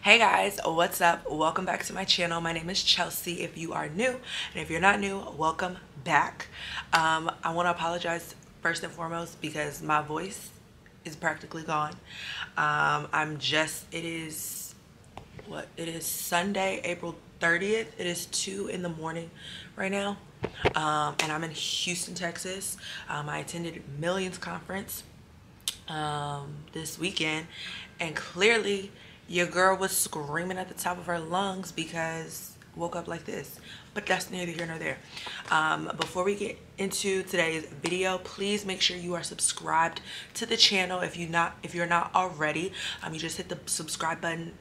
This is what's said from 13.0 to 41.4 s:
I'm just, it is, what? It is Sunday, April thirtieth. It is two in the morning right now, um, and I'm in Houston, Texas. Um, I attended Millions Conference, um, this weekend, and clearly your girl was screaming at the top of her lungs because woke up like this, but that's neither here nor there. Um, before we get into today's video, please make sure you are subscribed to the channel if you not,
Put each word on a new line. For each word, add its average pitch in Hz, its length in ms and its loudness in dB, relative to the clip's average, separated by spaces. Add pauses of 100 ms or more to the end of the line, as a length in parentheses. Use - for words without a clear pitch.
I'm 151 280 0
just, 156 520 0
it 165 140 -6
is, 160 680 -6 (720)
what? 156 280 -8
It 165 120 -6
is 165 180 -6
Sunday, 190 800 0
April 175 320 -2 (240)
thirtieth. 196 600 2
It 180 60 -2
is 175 220 -2
two 196 400 -2
in 180 160 -4
the 175 60 -2
morning 160 420 -6 (440)
right 190 160 0
now, 202 260 0 (580)
um, 151 420 2
and 156 140 0
I'm 156 120 0
in 160 60 -4
Houston, 175 640 -2
Texas. 185 640 -4 (320)
Um, 147 180 -4
I 151 120 -2
attended 170 420 -6 (160)
Millions 180 400 0
Conference, 185 640 -6 (880)
um, 147 680 -4 (160)
this 160 260 -8
weekend, 160 480 -2 (520)
and 160 160 -4
clearly 202 760 2 (360)
your 175 200 2
girl 185 280 6
was 190 140 0
screaming 165 720 -2
at 185 80 -4
the 175 80 -12
top 180 240 -2
of 170 80 -8
her 175 100 0
lungs 185 540 -2
because 160 800 -4 (240)
woke 170 200 -4
up 170 120 -4
like 165 180 -6
this, - 340 -8 (360)
but 202 100 -4
that's 185 240 2
neither 180 220 -4
here 165 160 -4
nor 160 100 -6
there. 160 220 -4 (500)
Um, 156 480 4
before 175 260 0
we 202 120 4
get 202 240 -4 (180)
into 190 460 0
today's 160 420 2 (160)
video, 185 380 2
please 202 480 -2
make 190 140 -2
sure 180 140 4
you 175 200 -4
are 165 80 -2
subscribed 165 800 2 (340)
to 226 100 -4
the 220 100 0
channel 185 440 6
if 170 180 -2
you 170 100 -4
not, 170 360 2